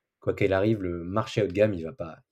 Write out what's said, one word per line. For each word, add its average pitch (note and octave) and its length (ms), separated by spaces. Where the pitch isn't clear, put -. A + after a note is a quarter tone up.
quoi F#2+ 140
qu'il F#2+ 180
arrive, G2+ 300
le F2 220
marché G#2 380
haut G2 40
de F2+ 60
gamme, G#2 220
il E2 100
va D#2+ 80
pas, D#2+ 260